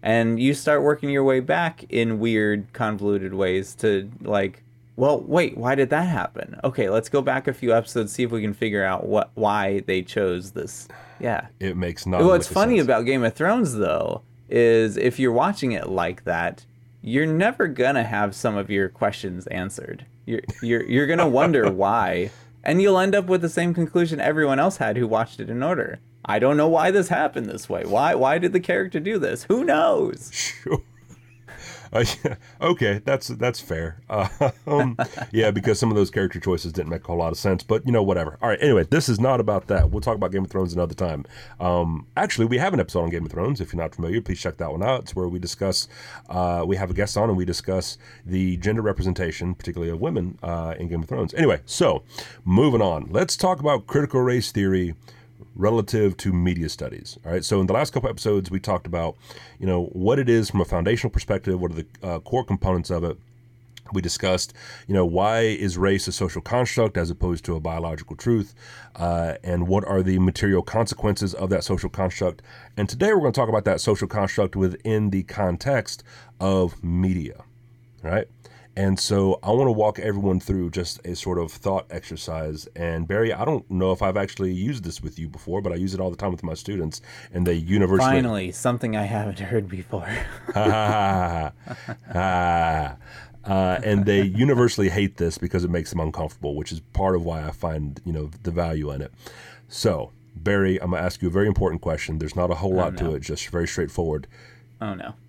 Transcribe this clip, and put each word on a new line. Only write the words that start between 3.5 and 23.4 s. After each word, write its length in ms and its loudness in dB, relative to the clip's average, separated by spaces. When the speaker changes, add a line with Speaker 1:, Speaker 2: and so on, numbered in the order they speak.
Speaker 1:
to, 340 0
like, 420 -2
well, 260 2
wait, 380 0
why 160 0
did 160 2
that 160 2
happen? 560 -4
Okay, 260 0
let's 200 0
go 120 2
back 280 0
a 40 -2
few 220 0
episodes, 380 0
see 100 -2
if 80 0
we 100 -2
can 140 -2
figure 300 0
out 220 -2
what, 280 0
why 460 0
they 220 -2
chose 500 -2
this. 340 -10
Yeah. 280 -4
Speaker 2:
It 180 -4
makes 300 -4
not 160 2
Speaker 1:
What's 260 4
Speaker 2:
much 60 -8
Speaker 1:
funny 220 4
Speaker 2:
sense. 100 4
Speaker 1:
about 200 2
Game 180 0
of 100 2
Thrones, 400 0
though, 480 -2
is 480 4
if 220 0
you're 140 2
watching 400 0
it 160 -4
like 360 -2
that, 400 -2
you're 240 0
never 400 2
gonna 380 2
have 300 0
some 220 -2
of 140 -4
your 180 2
questions 600 -4
answered. 580 -8
You're, 180 -4
you're, 220 2
you're 240 2
gonna 200 4
wonder 420 4
Speaker 2:
<laughs> 20 -2
Speaker 1:
why, 580 2
and 180 2
you'll 180 6
end 180 2
up 100 0
with 160 4